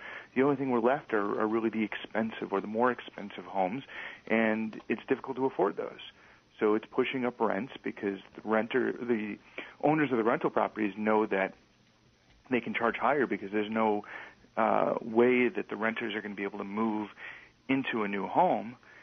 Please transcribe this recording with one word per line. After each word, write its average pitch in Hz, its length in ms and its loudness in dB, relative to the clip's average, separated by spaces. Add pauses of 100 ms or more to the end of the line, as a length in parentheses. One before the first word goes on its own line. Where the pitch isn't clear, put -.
(360)
the 127 60 4
only 143 120 4
thing 135 160 -2
we're 120 80 4
left 123 340 2
are, 104 280 0
are 110 80 2
really 110 220 2
the 110 120 0
expensive 107 680 -4
or 98 80 2
the 98 80 -6
more 120 240 2
expensive 95 540 -10
homes, 95 360 -2 (460)
and 110 600 0
it's 113 200 -2
difficult 127 300 -2
to 131 80 0
afford 165 300 0
those. - 360 -10 (480)
So 107 140 4
it's 110 160 -2
pushing 127 340 0
up 120 160 -2
rents 101 320 0 (120)
because 101 340 -4 (160)
the - 100 -16
renter, 110 480 2
the 107 460 -2 (460)
owners 147 260 4
of 123 80 2
the 110 60 4
rental 139 260 2
properties 104 480 0
know 107 280 4
that 95 280 0 (960)
they 123 80 2
can 113 160 -4
charge 113 220 0
higher 127 320 2
because 98 240 -4
there's 107 180 0
no, 110 320 2 (540)
uh, 104 440 2
way 120 480 4
that 98 200 -4
the - 80 -6
renters 110 400 -2
are 107 40 -4
gonna 104 140 -8
be 98 80 -6
able 98 160 -4
to 101 60 -4
move 104 460 -2 (580)
into 131 340 0
a 101 60 0
new 98 180 -2
home. 117 480 2 (280)